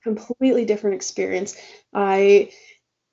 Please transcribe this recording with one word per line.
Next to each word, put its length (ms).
completely 640
different 320
experience. 600
I 560